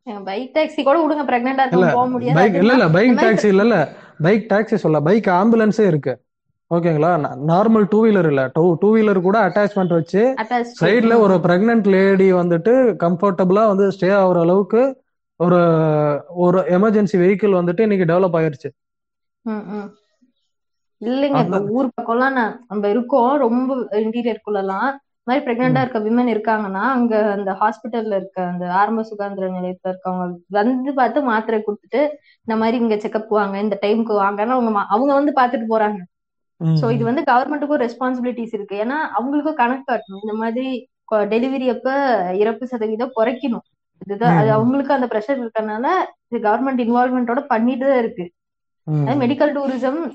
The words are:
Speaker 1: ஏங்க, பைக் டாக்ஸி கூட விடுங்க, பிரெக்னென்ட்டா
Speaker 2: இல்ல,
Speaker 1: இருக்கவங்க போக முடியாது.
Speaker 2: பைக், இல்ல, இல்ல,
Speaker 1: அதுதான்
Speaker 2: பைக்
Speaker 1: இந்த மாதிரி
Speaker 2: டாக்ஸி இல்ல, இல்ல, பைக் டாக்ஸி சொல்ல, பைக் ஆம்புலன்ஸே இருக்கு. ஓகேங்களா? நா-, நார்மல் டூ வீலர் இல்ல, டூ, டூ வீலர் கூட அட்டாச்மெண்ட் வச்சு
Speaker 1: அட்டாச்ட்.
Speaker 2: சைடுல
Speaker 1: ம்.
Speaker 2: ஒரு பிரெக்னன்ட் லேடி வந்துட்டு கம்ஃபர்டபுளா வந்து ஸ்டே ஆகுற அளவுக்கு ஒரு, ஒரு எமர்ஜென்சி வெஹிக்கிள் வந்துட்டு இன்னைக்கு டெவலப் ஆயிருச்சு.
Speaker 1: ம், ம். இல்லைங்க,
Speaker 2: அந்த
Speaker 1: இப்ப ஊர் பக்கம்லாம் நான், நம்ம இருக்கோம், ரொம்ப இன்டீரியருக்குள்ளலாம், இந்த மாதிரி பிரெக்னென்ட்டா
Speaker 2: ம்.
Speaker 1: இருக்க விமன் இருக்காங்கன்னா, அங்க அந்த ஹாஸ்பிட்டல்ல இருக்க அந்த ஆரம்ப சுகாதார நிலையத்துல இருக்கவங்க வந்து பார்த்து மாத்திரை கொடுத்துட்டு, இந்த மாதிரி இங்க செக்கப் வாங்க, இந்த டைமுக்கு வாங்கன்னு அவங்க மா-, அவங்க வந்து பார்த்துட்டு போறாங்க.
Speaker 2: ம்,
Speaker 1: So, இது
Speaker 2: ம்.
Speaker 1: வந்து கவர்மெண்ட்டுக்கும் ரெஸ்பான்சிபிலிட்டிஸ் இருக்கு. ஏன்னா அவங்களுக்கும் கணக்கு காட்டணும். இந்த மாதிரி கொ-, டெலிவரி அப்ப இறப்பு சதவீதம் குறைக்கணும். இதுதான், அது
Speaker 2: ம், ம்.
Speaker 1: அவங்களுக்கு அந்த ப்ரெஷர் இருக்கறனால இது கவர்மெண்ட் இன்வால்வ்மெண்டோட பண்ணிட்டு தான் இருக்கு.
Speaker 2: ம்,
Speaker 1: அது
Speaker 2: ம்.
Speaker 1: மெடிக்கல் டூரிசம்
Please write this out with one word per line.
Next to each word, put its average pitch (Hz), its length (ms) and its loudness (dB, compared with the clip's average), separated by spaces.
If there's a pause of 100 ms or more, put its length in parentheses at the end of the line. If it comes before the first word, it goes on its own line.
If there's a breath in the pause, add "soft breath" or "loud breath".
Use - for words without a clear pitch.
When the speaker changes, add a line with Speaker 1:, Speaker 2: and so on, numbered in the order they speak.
Speaker 1:
ஏங்க, 208 180 -12
பைக் 208 300 -8
டாக்ஸி 311 300 -2
கூட 277 160 4
விடுங்க, 302 280 -2
பிரெக்னென்ட்டா 247 140 0
Speaker 2:
இல்ல, 269 240 0
Speaker 1:
இருக்கவங்க 185 280 2
போக 247 140 2
முடியாது. 240 320 0
Speaker 2:
பைக், 196 140 4
இல்ல, 170 60 0
இல்ல, 220 140 4
Speaker 1:
அதுதான் 208 180 4
Speaker 2:
பைக் 190 160 4
Speaker 1:
இந்த 247 140 4
மாதிரி 220 160 4
Speaker 2:
டாக்ஸி - 80 0
இல்ல, 196 160 4
இல்ல, 208 280 2 (320 loud breath)
பைக் 196 280 2
டாக்ஸி 214 260 0
சொல்ல, 156 240 2
பைக் 190 260 2
ஆம்புலன்ஸே 214 600 2
இருக்கு. 143 360 -2 (460)
ஓகேங்களா? 170 500 2
நா-, 135 180 -6 (100)
நார்மல் 214 420 4
டூ 214 160 4
வீலர் 196 220 4
இல்ல, 135 260 0
டூ, 170 260 4
டூ 214 160 4
வீலர் 208 260 2
கூட 190 180 2
அட்டாச்மெண்ட் 196 540 0
வச்சு 190 440 0
Speaker 1:
அட்டாச்ட். 240 340 -4 (100)
Speaker 2:
சைடுல 226 360 4
Speaker 1:
ம். 233 40 6
Speaker 2:
ஒரு 196 140 4
பிரெக்னன்ட் 190 520 2
லேடி 190 460 4
வந்துட்டு 175 400 2 (260)
கம்ஃபர்டபுளா 185 680 2
வந்து 196 200 2
ஸ்டே 185 220 -2
ஆகுற 185 320 4
அளவுக்கு 208 640 2 (320)
ஒரு, 175 260 2 (680)
ஒரு 175 300 2
எமர்ஜென்சி 202 580 2
வெஹிக்கிள் 190 360 2
வந்துட்டு 175 260 0
இன்னைக்கு 202 260 2
டெவலப் 175 320 2
ஆயிருச்சு. 160 320 -2 (720)
Speaker 1:
ம், 226 100 -8
ம். 202 380 -10 (1120)
இல்லைங்க, 269 320 -2
Speaker 2:
அந்த 190 240 0
Speaker 1:
இப்ப 202 140 -4
ஊர் 240 180 -2 (120)
பக்கம்லாம் 240 300 0
நான், 226 360 -4
நம்ம 202 200 -4
இருக்கோம், 240 500 0
ரொம்ப 254 380 0
இன்டீரியருக்குள்ளலாம், 220 1300 -4 (240)
இந்த 254 120 0
மாதிரி 285 60 -10
பிரெக்னென்ட்டா 254 340 0
Speaker 2:
ம். - 20 0
Speaker 1:
இருக்க 247 180 -4
விமன் 233 280 0
இருக்காங்கன்னா, 214 640 -2
அங்க 226 420 0
அந்த 196 200 -4
ஹாஸ்பிட்டல்ல 220 640 -4
இருக்க 190 280 -6
அந்த 180 300 -6
ஆரம்ப 214 300 0
சுகாதார 202 460 -8
நிலையத்துல 185 440 -8
இருக்கவங்க 185 420 -6 (120)
வந்து 254 460 -2
பார்த்து 262 280 0
மாத்திரை 226 380 -2
கொடுத்துட்டு, 214 420 -4 (420 soft breath)
இந்த 226 120 -4
மாதிரி 226 220 0
இங்க 233 180 0
செக்கப் 214 320 -6
வாங்க, 196 320 -2
இந்த 202 220 -4
டைமுக்கு 220 320 0
வாங்கன்னு 208 420 0
அவங்க 226 240 0
மா-, 196 100 -4
அவங்க 254 240 0
வந்து 277 220 2
பார்த்துட்டு 247 340 0
போறாங்க. 214 280 0 (600)
Speaker 2:
ம், 160 180 0
Speaker 1:
So, 160 140 0
இது 233 140 0
Speaker 2:
ம். 233 100 -2
Speaker 1:
வந்து 302 80 -2
கவர்மெண்ட்டுக்கும் 285 600 0
ரெஸ்பான்சிபிலிட்டிஸ் 247 720 -4
இருக்கு. 202 300 -6
ஏன்னா 247 120 -4 (200)
அவங்களுக்கும் 294 380 -4
கணக்கு 262 400 -4
காட்டணும். 196 280 -10
இந்த 214 120 -8
மாதிரி 233 560 -6 (260)
கொ-, 208 120 0
டெலிவரி 254 420 -2
அப்ப 247 200 -4 (460)
இறப்பு 226 320 -4
சதவீதம் 220 480 -6
குறைக்கணும். 240 500 -4 (400)
இதுதான், 190 300 0
அது 160 120 2
Speaker 2:
ம், - 20 2
ம். 220 40 2
Speaker 1:
அவங்களுக்கு 262 400 0
அந்த 254 120 0
ப்ரெஷர் 233 340 -4
இருக்கறனால 220 480 -6 (400)
இது 220 220 -2
கவர்மெண்ட் 247 320 0
இன்வால்வ்மெண்டோட 247 640 0
பண்ணிட்டு 240 400 0
தான் 277 100 2
இருக்கு. 220 340 -4 (520)
Speaker 2:
ம், 151 240 -2
Speaker 1:
அது 262 80 -2
Speaker 2:
ம். 294 40 0
Speaker 1:
மெடிக்கல் 285 340 0
டூரிசம் 269 460 -4 (160)